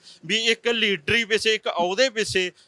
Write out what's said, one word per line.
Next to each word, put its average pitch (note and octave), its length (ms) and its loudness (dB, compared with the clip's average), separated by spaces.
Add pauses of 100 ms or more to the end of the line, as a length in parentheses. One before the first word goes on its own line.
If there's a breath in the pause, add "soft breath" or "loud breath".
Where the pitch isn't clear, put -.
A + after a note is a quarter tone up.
(260 loud breath)
ਵੀ G3 200 0
ਇੱਕ A3+ 220 0
ਲੀਡਰੀ G#3+ 580 0
ਪਿੱਛੇ, A3 280 0
ਇੱਕ G#3+ 140 -4
ਅਹੁਦੇ F#3+ 420 0
ਪਿੱਛੇ, F#3+ 420 -2 (160 soft breath)